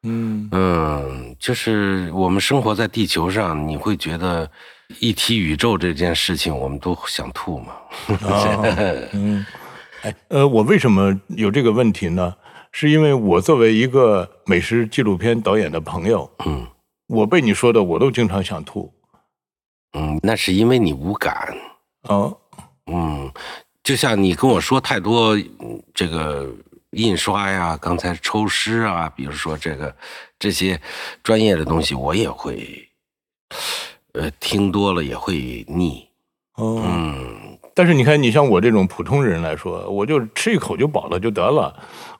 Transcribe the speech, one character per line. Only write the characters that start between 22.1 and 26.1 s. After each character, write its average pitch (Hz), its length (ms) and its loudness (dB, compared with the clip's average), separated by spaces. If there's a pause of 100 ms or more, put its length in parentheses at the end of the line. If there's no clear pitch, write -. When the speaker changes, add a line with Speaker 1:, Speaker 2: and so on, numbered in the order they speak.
Speaker 2:
嗯， 78 440 -4 (520)
就 135 120 0
像 113 260 2
你 92 120 4
跟 127 160 4
我 101 100 4
说 131 220 0
太 123 180 -2
多、 110 380 2
嗯， - 460 -10 (100)
这 95 140 -2
个 76 440 -4 (420)